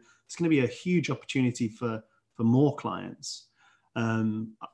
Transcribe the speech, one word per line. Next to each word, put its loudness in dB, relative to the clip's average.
it's -18
gonna 0
be 6
a 2
huge 0
opportunity -2
for, -6
for -2
more 6
clients, -10
um, -2